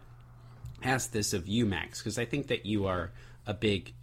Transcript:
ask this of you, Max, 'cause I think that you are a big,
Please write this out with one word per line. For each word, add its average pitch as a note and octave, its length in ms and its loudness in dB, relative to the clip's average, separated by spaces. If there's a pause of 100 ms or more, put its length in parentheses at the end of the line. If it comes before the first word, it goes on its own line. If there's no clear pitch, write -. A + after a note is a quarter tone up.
(840)
ask C3 280 2
this G#2 220 2
of F2+ 160 0
you, A#2 160 4
Max, E2 380 0
'cause G#2+ 160 -2
I A#2 80 0
think C#3+ 220 -2
that A2+ 180 0
you G2+ 200 2
are F2+ 260 0 (340)
a G#2 80 0
big, G2+ 480 2